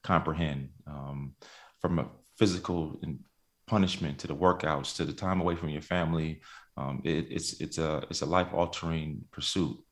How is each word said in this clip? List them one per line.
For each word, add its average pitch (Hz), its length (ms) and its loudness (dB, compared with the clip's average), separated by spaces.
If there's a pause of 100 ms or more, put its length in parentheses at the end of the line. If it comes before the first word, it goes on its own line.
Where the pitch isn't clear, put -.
comprehend. 78 640 2 (180)
Um, 69 460 -8 (460)
from 87 200 2
a 62 80 -2 (300)
physical 87 680 2
and 78 160 -6 (480)
punishment 90 520 2
to - 80 -6
the 73 80 -2
workouts 78 600 2
to 85 100 0
the 73 80 -4
time 92 260 0
away 85 160 2
from 82 140 -4
your 73 120 -4
family, 80 600 0 (340)
um, 67 300 -6
it, 80 240 0
it's, - 320 -6
it's - 160 -6
a, 78 320 0
it's - 140 -4
a - 20 0
life-altering 82 960 0 (100)
pursuit. - 460 -2 (140)